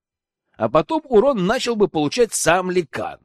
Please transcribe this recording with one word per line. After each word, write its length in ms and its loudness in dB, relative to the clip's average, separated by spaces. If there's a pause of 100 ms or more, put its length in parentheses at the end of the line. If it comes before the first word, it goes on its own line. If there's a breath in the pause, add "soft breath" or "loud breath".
(560)
А 120 -2
потом 360 -2
урон 420 2
начал 300 -2
бы 120 2
получать 440 0
сам 380 0
Ликан. 540 -6